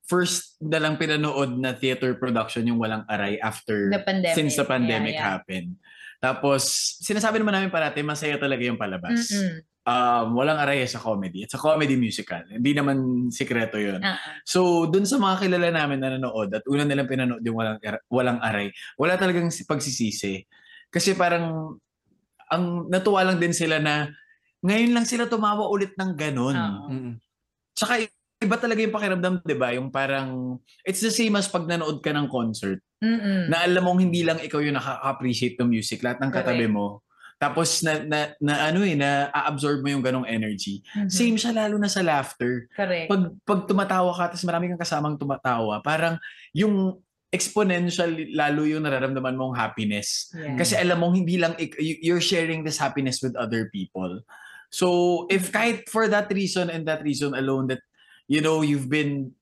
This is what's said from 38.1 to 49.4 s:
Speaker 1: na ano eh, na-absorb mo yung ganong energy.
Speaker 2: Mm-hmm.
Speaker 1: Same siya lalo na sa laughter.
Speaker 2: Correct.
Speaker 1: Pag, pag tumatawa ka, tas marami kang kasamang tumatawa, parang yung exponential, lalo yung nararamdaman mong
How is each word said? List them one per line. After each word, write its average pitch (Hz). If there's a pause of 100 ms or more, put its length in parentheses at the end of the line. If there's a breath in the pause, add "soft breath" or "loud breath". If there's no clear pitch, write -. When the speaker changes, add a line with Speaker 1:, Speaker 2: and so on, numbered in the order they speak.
Speaker 1:
na 147 (100)
ano 170
eh, 185
na-absorb 143
mo 135
yung 139
ganong 127
energy. 104
Speaker 2:
Mm-hmm. 208
Speaker 1:
Same 220
siya 233
lalo 214
na 208
sa 196
laughter. 135
Speaker 2:
Correct. 180
Speaker 1:
Pag, 196 (200)
pag 196
tumatawa 185
ka, 175
tas 175
marami 175
kang 175
kasamang 151
tumatawa, 123
parang 165 (320 loud breath)
yung 190 (340)
exponential, 180 (240)
lalo 147
yung 156
nararamdaman 135
mong 131